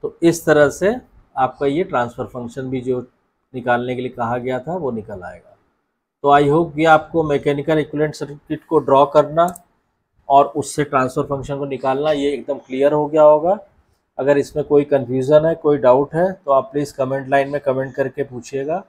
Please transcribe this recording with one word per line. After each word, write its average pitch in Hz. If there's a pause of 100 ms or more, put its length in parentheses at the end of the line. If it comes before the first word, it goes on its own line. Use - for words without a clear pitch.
तो -
इस 165
तरह 147
से 196 (400)
आपका 131
ये 147
transfer 123
function 127
भी 131
जो 123 (520)
निकालने 123
के 123
लिए 123
कहा 120
गया 123
था 156
वो 147
निकल 107
आएगा। 90 (720)
तो 143
I 147
hope 147
कि 156
आपको 156
mechanical 147
equivalent 151
circuit 151
को 156
ड्रॉ 135
करना 151 (800)
और 139 (120)
उससे 147
transfer 135
function 139
को 143
निकालना 135
ये 143
एकदम 135
clear 135
हो 151
गया 151
होगा। 151 (600)
अगर 139
इसमें 143
कोई 147
confusion 135
है, 165
कोई 147
डाउट 131
है, 185
तो 147
आप 135
please 143
comment 135
line 139
में 143
comment 131
करके 135
पूछिएगा। 139